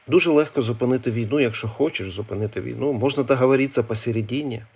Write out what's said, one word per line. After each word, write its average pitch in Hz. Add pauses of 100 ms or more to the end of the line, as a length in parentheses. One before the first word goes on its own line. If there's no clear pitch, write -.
дуже 175
легко 147
зупинити 123
війну, 117
якщо 117
хочеш 107
зупинити 101
війну. 123
Можна 139
договоритися 131
посередині, 113 (120)